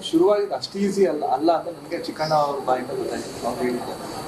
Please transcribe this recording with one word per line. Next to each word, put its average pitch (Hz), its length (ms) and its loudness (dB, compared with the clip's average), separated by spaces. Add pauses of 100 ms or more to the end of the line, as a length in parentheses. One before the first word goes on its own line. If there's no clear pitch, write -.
(100)
ಶುರುವಾಗಿದ್ದು 196 440 4
ಅಷ್ಟು - 240 -6
ಈಸಿ 196 280 4
ಅಲ್ಲ, 151 180 0
ಅಲ್ಲ 143 280 2
ಅಂತ 160 160 0
ನನಗೆ 165 340 -8
ಚಿಕ್ಕಣ್ಣ 156 320 -4
ಅವ್ರ 143 320 2
ಬಾಯಿಂದ 127 240 0
ಗೊತ್ತಾಯ್ತು. 120 560 -4
ಅವ್ರು 123 160 -4
ಹೇಳಿದ್ದು - 500 -4 (160)